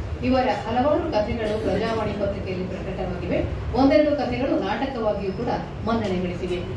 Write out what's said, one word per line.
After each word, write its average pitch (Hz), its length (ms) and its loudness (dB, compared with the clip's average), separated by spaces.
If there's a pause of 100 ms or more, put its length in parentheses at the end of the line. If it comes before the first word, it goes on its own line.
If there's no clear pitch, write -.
(280)
ಇವರ 254 200 4 (180)
ಹಲವಾರು 285 480 2
ಕಥೆಗಳು 214 400 0 (120)
ಪ್ರಜಾವಾಣಿ 220 560 0
ಪತ್ರಿಕೆಯಲ್ಲಿ 185 500 -2
ಪ್ರಕಟವಾಗಿವೆ. 185 680 -4 (420)
ಒಂದೆರಡು 302 320 6 (100)
ಕಥೆಗಳು 247 340 0 (100)
ನಾಟಕವಾಗಿಯೂ 214 760 -2
ಕೂಡ 233 120 -2 (360)
ಮನ್ನಣೆ 214 360 0
ಗಳಿಸಿವೆ. 175 360 -2 (160)